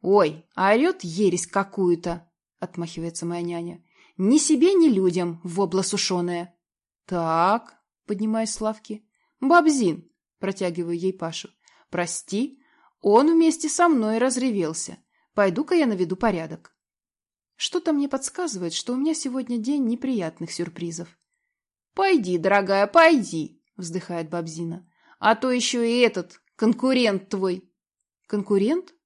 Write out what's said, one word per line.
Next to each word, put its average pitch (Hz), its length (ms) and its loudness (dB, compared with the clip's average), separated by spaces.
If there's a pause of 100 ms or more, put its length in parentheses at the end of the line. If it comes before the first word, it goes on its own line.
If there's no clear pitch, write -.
«Ой, 170 540 2
а 190 160 0
орет 269 340 2
ересь 180 420 0
какую-то», 175 840 -4 (280)
отмахивается 170 680 -10
моя 175 160 -6
няня. 170 420 -10 (320)
«Ни 220 220 4
себе, 311 360 4
ни 330 140 6
людям, 180 560 0
вобла 185 380 0
сушеная». 175 720 -4 (520)
«Так», 175 720 0 (300)
поднимаюсь 220 440 -4
с - 100 -8
лавки. 214 460 -8 (340)
«Бабзин», 269 680 2 (280)
протягиваю 175 600 -4
ей 185 140 -2
Пашу. 165 380 -10 (400)
Прости, 185 680 -6 (420)
он 247 320 6
вместе 320 360 2
со 349 200 2
мной 226 300 2
разревелся. 233 800 -2 (360)
Пойду-ка 202 400 0
я 320 120 4
наведу 185 300 -2
порядок. 170 600 -4 (800)
Что-то 359 360 -2
мне 285 160 0
подсказывает, 262 680 -6
что - 180 -6
у 247 40 -2
меня 302 180 0
сегодня 247 440 -6
день 262 280 -2
неприятных 220 680 -4
сюрпризов. 165 640 -10 (800)
«Пойди, 269 440 2
дорогая, 196 480 2
пойди», 233 760 2 (140)
вздыхает 170 540 -8
бабзина. 165 580 -8 (300)
«А 220 180 2
то 254 140 -2
еще 247 320 -2
и 233 160 0
этот 220 420 0 (160)
конкурент 240 720 2
твой». 185 420 -4 (560)
«Конкурент?» 208 680 -2 (120)